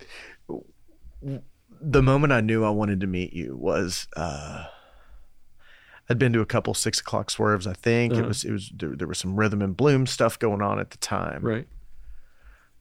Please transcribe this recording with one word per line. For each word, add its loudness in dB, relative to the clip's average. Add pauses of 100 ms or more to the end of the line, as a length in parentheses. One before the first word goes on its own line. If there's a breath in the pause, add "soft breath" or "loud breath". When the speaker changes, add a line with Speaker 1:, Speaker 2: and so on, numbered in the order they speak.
(1800 loud breath)
Speaker 1:
the 4
moment 6
I 4
knew 4
I 4
wanted 2
to 0
meet -2
you -6
was, 0
uh, -6 (1400 loud breath)
I'd 2
been 4
to 6
a 2
couple 0
six -2
o'clock -4
swerves, 2
I -4
think. 2
It 2
Speaker 2:
Uh-huh. 0
Speaker 1:
was, -2
it -6
was, -6
there, -6
there -4
was -6
some -2
Rhythm 2
and -2
Bloom 4
stuff 0
going 0
on 0
at -6
the -20
time. -4
Speaker 2:
Right. -2 (1120 soft breath)